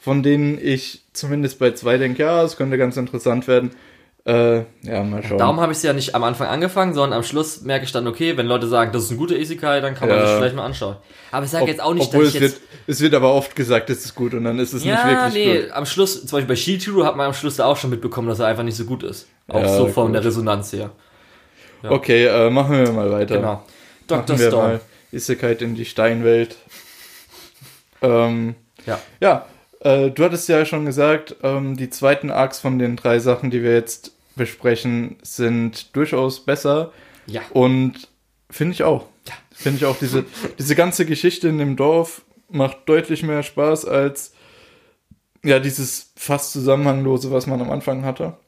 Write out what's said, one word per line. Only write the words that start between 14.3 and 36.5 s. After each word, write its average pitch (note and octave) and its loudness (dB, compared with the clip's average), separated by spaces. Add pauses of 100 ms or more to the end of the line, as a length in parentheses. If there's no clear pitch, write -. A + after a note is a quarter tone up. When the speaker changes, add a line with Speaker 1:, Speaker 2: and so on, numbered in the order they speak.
Speaker 1:
und A#2 -4
dann A#2 -2
ist B2 -2
es B2+ -6
Speaker 2:
Ja, G3 0
Speaker 1:
nicht A#3 2
wirklich B3 2
Speaker 2:
nee, G3+ 2
Speaker 1:
gut. - -10
Speaker 2:
am C#3+ -6
Schluss, F#3+ 0
zum C#3+ -2
Beispiel C3+ 0
bei B2+ 2
Shituru F#3 0
hat D3+ 0
man C#3 -2
am C#3 -2
Schluss C#3 -6
da A#2 2
auch C#3 4
schon C3 -4
mitbekommen, A#2 -4
dass A2 -2
er A#2 0
einfach A2+ 0
nicht A#2 -4
so A2+ -6
gut B2 -8
ist. - -12 (200)
Auch G#2+ -2
Speaker 1:
Ja, G2 2
Speaker 2:
so G2+ 4
von A2+ 0
Speaker 1:
gut. A2 0
Speaker 2:
der G#2+ 0
Resonanz A2 -2
her. G2+ -8 (880)
Ja. G#2+ -10
Speaker 1:
Okay, B2 4
äh, A#2 6
machen C#3 2
wir B2 4
mal G#2+ 0
weiter. G#2 0
Speaker 2:
Genau. G#2 0
Speaker 1:
Machen G2 -10 (420)
Speaker 2:
Doktor C#3 0
Speaker 1:
wir A#2+ 6
Speaker 2:
Stone. A2+ 4
Speaker 1:
mal A2+ 0 (300)
Isekai A#2+ -2
in A#2 -4
die A2+ -8
Steinwelt. A#2 2 (1400)
Ähm, A#2 2 (300)
Speaker 2:
Ja. G#2+ -6 (200)
Speaker 1:
ja, - 4 (360)
äh, C3+ 4
du C#3 0
hattest E3+ 0
ja D#3 4
schon D3+ -4
gesagt, D3 0
ähm, C3+ -2
die C#3+ -8
zweiten C#3 0
Arcs C3 0
von C3 -2
den A#2+ 0
drei A#2+ 2
Sachen, B2 0
die A#2+ -2
wir A#2 4
jetzt - -2 (240)
besprechen, A#2+ -2
sind A#2 -2
durchaus C3 -2
besser. D3 0 (360)